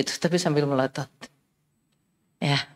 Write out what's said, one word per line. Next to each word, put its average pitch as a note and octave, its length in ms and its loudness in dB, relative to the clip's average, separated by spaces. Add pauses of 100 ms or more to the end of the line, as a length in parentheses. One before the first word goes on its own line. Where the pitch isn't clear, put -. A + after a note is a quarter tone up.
gitu, - 160 0
tapi F3 240 0
sambil D3+ 240 2
melotot. C3+ 440 -2 (1300)
Ya. C#3+ 240 0 (120)